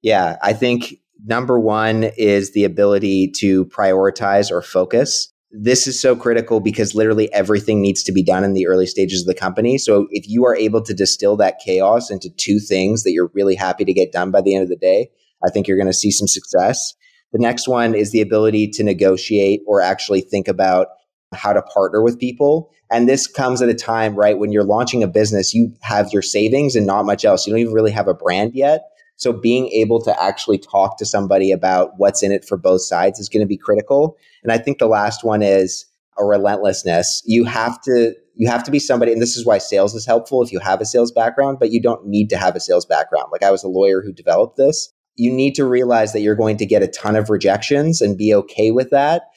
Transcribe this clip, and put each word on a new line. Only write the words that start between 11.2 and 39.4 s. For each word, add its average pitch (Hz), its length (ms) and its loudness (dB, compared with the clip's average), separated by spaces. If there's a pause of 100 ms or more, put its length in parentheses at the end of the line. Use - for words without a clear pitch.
that 101 280 0
chaos 101 460 0
into 92 200 -10
two 101 280 -2
things 104 460 0
that 92 80 2
you're 85 200 0
really 98 220 0
happy 92 300 -4
to 95 80 0
get 92 200 0
done 90 180 -4
by 98 100 2
the 98 140 0
end 95 100 0
of 90 60 -6
the 90 60 -4
day, 95 320 2 (360)
I - 60 0
think 101 180 -2
you're 95 100 2
gonna 95 140 0
see 104 180 0
some 101 160 -2
success. - 680 -2 (380)
The 113 60 -2
next 120 300 -2
one 117 260 0
is 107 160 -2
the 110 120 2
ability 107 460 0
to 104 140 -6
negotiate 98 840 2
or 101 140 2
actually 95 420 0
think 95 260 -4
about 92 400 0 (460)
how 104 200 -2
to 95 80 0
partner 98 400 0
with 120 160 0
people. 143 520 -2 (200)
And 120 180 2
this 135 180 0
comes 127 360 -2
at 120 80 2
a 117 40 0
time, 113 400 -4
right, 104 240 2
when 107 140 -4
you're 104 120 2
launching 117 380 0
a 98 60 0
business, 104 460 0
you 117 260 2
have 104 320 -2
your 101 80 0
savings 120 560 0
and 104 100 2
not 98 200 0
much 101 180 -2
else. 104 220 2
You 101 60 -4
don't 113 80 2
even 117 120 -2
really 110 180 4
have 104 160 -2
a 95 60 0
brand 95 420 -2
yet. 143 280 2 (340)
So 123 160 -2
being 117 360 0
able 110 340 0
to - 200 -2
actually 98 360 -2
talk 95 400 -2
to 104 80 -6
somebody 98 440 0
about 92 460 0
what's 98 260 0
in 98 100 0
it 98 120 -2
for 98 140 -6
both 92 240 2
sides 92 360 -2
is 104 120 -14
gonna 107 160 0
be 98 100 -4
critical. 139 600 0 (260)
And 117 100 -2
I 113 60 0
think 135 200 -4
the 127 80 2
last 104 380 0
one 107 180 0
is 98 440 2 (320)
a 104 60 0
relentlessness. 98 1000 0
You 117 200 2
have 117 380 -4
to, 120 300 2 (220)
you 113 160 -2
have 120 140 -2
to 143 60 -10
be 143 80 0
somebody, 120 340 0
and 113 100 0
this 120 160 -2
is 117 80 -6